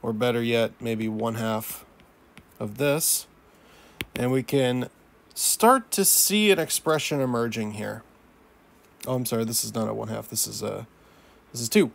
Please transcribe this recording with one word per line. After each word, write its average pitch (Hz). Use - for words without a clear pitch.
Or 117
better 117
yet, 117
maybe 113
one 110
half 113
of 104
this. 143
And 120
we 131
can 127
start -
to 196
see 208
an 175
expression 156
emerging 117
here. 104
Oh, 127
I'm 127
sorry, 113
this 113
is 113
not 113
a 110
one 110
half, 110
this -
is 107
a, 104
this 120
is 117
two. 170